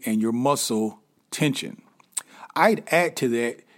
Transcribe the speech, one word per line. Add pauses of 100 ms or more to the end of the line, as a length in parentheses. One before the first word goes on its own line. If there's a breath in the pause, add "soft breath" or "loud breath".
and
your
muscle (320)
tension. (720 loud breath)
I'd
add
to
that (160 soft breath)